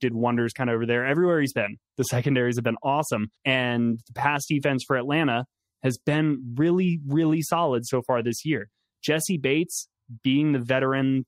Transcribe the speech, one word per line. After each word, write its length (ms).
did 120
wonders 400
kind 160
of 60
over 100
there. 220
Everywhere 340
he's 140
been, 240
the 60
secondaries 540
have 80
been 180
awesome. 480
And 600
the 40
pass 340
defense 380
for 120
Atlanta 500
has 140
been 580
really, 520
really 340
solid 460
so 160
far 200
this 220
year. 240
Jessie 360
Bates, 500
being 300
the 60
veteran 680